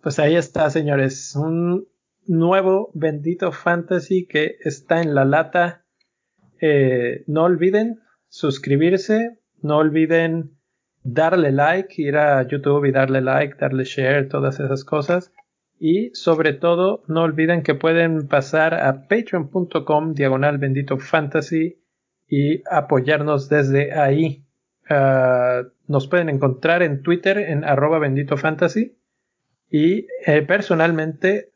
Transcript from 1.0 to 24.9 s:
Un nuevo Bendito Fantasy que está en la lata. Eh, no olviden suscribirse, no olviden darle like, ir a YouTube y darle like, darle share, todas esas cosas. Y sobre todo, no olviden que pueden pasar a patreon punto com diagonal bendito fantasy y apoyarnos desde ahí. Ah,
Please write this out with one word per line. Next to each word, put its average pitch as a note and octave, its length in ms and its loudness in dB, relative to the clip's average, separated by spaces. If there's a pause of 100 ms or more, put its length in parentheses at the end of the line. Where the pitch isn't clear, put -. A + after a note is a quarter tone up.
Un E3+ 500 -2 (400)
nuevo F#3 680 2
Bendito D#3+ 580 -4
Fantasy F3 720 -2
que D3+ 380 -2
está E3 360 0
en D3+ 140 -2
la C3+ 100 4
lata. D#3+ 600 0 (760)
Eh, B2+ 680 2
no D#3 160 0
olviden F#3+ 560 0 (260)
suscribirse, F#3 1120 -2 (240)
no D3+ 140 0
olviden D#3+ 800 0 (480)
darle D#3 480 2
like, E3 500 0
ir C#3+ 140 -2
a C#3+ 280 4
YouTube C#3+ 420 0
y C3+ 40 2
darle C3+ 300 2
like, C#3 360 -2
darle C3 280 -2
share, C3+ 440 -2
todas C#3 300 -4
esas C3+ 240 -4
cosas. E3 500 -4 (460)
Y F#3 360 0
sobre D#3 400 0
todo, F3 520 0
no D#3+ 140 -2
olviden D#3+ 420 0
que D3+ 120 0
pueden D#3+ 540 0
pasar D#3 440 0
a C3+ 360 -2
patreon F#3+ 420 -2
punto E3+ 340 -4
com D#3 300 0
diagonal C#3 420 0
bendito C#3 400 -2
fantasy D#3+ 840 -2 (440)
y C#3+ 440 0
apoyarnos D3 800 0
desde C#3+ 420 2
ahí. D3 540 0 (420)
Ah, B2+ 760 2 (220)